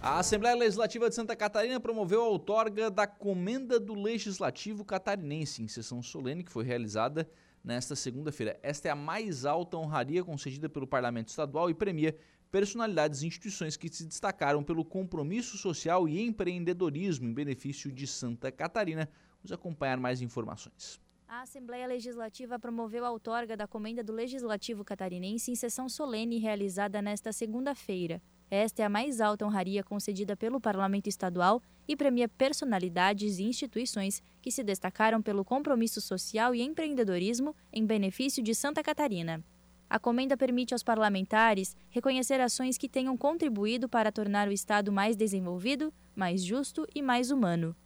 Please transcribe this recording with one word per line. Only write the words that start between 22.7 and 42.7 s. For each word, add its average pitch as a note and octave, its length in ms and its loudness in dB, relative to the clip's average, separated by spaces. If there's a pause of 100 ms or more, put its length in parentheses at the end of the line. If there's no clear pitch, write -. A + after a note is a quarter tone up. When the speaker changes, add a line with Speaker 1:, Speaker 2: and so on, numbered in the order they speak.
Speaker 2:
a B3 40 0
outorga A3+ 460 -4
da G#3 100 -6
Comenda A3+ 380 -6
do G#3 80 -6
Legislativo A3+ 720 -4
Catarinense F#3+ 680 -4
em B3 60 -2
sessão A#3+ 320 -4
solene A#3 520 -2
realizada G3+ 640 0
nesta G#3 300 -4
segunda-feira. G#3+ 880 -4 (300)
Esta G#3+ 320 2
é - 20 4
a G3+ 40 2
mais A#3 300 0
alta G#3 240 4
honraria G3 400 0
concedida G3+ 540 -4
pelo A#3 240 -2
Parlamento G3 460 2
Estadual F#3 520 4 (280)
e D4 80 0
premia B3 340 4
personalidades G3+ 1120 2
e F#3+ 40 0
instituições A3 800 -2 (220)
que B3+ 80 -4
se C4 120 -2
destacaram G#3+ 600 2
pelo G3+ 200 0
compromisso B3 560 2
social G#3+ 540 0
e A#3 80 0
empreendedorismo B3+ 960 0 (160)
em A3 120 0
benefício A3 600 2
de A3 100 2
Santa D4+ 300 0
Catarina. F3 600 0 (460)
A - 80 2
comenda B3+ 400 2
permite B3 340 2
aos B3 120 -2
parlamentares G#3+ 920 4 (140)
reconhecer C4 500 2
ações B3+ 380 2